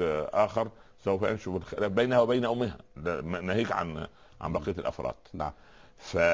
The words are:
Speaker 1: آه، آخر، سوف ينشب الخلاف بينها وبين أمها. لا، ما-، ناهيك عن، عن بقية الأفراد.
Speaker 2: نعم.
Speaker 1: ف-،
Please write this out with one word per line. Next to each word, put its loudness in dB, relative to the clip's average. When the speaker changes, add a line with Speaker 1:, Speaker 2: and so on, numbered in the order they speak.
Speaker 1:
آه، 2
آخر، -2
سوف 2
ينشب -2
الخلاف -2
بينها 4
وبين 4
أمها. 0
لا، -2
ما-، -4
ناهيك 0
عن، -4
عن -4
بقية -2
الأفراد. -4
Speaker 2:
نعم. -4
Speaker 1:
ف-، -6